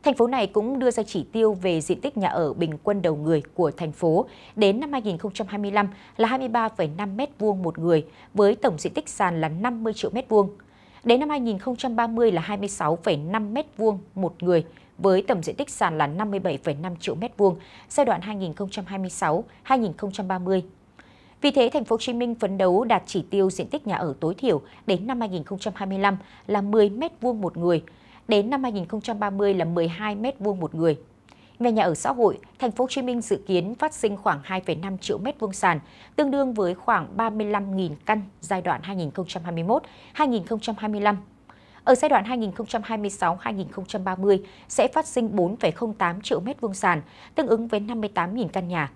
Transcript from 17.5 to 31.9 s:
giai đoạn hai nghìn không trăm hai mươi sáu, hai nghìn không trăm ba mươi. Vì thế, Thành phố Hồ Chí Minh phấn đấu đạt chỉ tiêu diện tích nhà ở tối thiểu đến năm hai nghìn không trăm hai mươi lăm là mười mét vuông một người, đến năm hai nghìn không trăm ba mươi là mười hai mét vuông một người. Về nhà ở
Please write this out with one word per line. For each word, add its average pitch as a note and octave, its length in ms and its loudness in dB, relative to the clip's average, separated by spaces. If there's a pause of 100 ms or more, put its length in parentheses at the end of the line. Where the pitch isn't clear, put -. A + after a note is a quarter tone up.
giai C#4+ 180 2
đoạn F3+ 140 2
hai G#3 160 -8
nghìn F#3 180 -6
không G3 160 -6
trăm G3+ 160 -8
hai G3 120 -8
mươi F#3 120 -4
sáu, E3 340 0 (180)
hai C4 160 2
nghìn G#3 140 0
không G3 200 -6
trăm F#3+ 160 -6
ba F#3 100 -2
mươi. F#3 260 0 (760)
Vì C#4+ 100 4
thế, B3+ 220 4
Thành C#4 120 0
phố A3+ 100 0
Hồ A3+ 60 -2
Chí B3+ 120 -4
Minh A#3 220 -2
phấn G3 240 -2
đấu F#3+ 260 4
đạt A3 220 2
chỉ F3 240 -4
tiêu F#3+ 200 4
diện F#3 160 -6
tích D4 200 -6
nhà F#3+ 100 -2
ở D3+ 240 -4
tối E3 140 0
thiểu F#3+ 280 0 (240)
đến G3 200 0
năm B3 140 -4
hai A3 80 -2
nghìn F3 160 -6
không G3 140 -8
trăm G3+ 180 -6
hai G3 100 -6
mươi F#3+ 120 -4
lăm G3 180 2 (300)
là G#3 140 2
mười G#3 300 4
mét C#4 300 -6
vuông A#3 200 0
một F3 160 -4
người, E3+ 260 2 (460)
đến G#3+ 220 4
năm C4+ 120 -2
hai B3 100 -2
nghìn F#3 140 -4
không G#3+ 140 -6
trăm G#3 200 -6
ba G#3 100 0
mươi G3 240 2
là F3 100 2
mười E3+ 240 0
hai G#3 260 -4
mét A#3+ 240 -4
vuông G3 220 -2
một D#3 140 -4
người. D#3+ 240 2 (600)
Về A#3+ 140 2
nhà G#3+ 100 4
ở E3 120 2